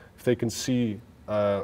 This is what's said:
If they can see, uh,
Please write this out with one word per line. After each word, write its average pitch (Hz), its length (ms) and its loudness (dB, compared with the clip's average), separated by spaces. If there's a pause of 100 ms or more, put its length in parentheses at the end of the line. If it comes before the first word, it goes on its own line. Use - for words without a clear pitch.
(160)
If - 80 -20
they 123 120 4
can 117 140 -2
see, 117 520 -2 (260)
uh, 101 360 0